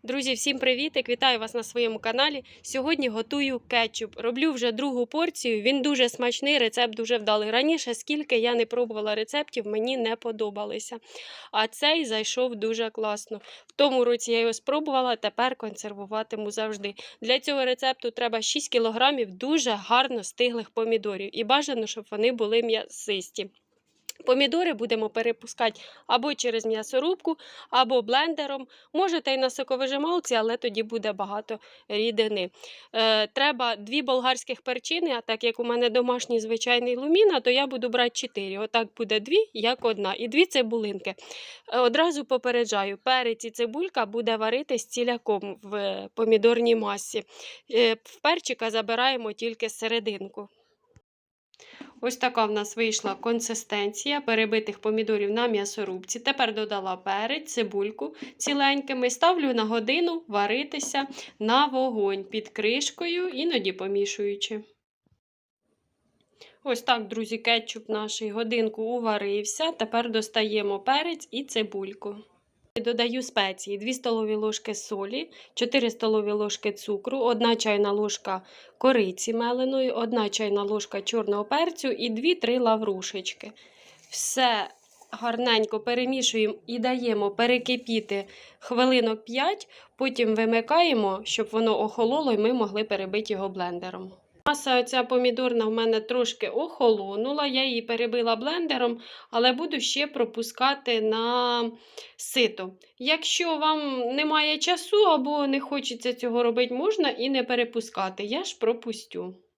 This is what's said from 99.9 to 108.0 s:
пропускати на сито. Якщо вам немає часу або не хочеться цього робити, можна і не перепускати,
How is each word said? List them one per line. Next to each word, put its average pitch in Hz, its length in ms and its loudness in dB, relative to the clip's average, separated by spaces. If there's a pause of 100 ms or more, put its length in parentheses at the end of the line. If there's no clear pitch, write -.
пропускати 240 920 0
на 233 720 0 (460)
сито. 208 540 -2 (280)
Якщо 320 580 0
вам 302 420 0
немає 302 580 0
часу 349 400 0
або 294 500 4
не 269 120 0
хочеться 254 540 -4
цього 240 300 0
робити, 247 300 2
можна 339 360 2
і 247 200 -2
не 262 140 2
перепускати, 233 800 -2